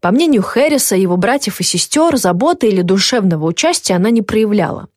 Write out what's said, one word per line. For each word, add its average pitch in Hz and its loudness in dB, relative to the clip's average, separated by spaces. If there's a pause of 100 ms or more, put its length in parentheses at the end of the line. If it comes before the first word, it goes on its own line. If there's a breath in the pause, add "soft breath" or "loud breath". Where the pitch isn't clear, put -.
По 175 0
мнению 269 2
Хэрриса, 269 0
его 185 0
братьев 208 -2
и 180 -4
сестёр, 302 0
заботы 226 0
или 190 0
душевного 190 0
участия 247 -2
она 180 2
не 226 2
проявляла. 208 -2